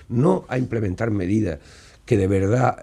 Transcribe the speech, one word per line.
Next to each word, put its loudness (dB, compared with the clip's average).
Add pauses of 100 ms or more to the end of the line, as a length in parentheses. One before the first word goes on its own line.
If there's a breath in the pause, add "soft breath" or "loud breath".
no 2
a -4
implementar -2
medidas -2 (460 loud breath)
que 2
de 2
verdad, 2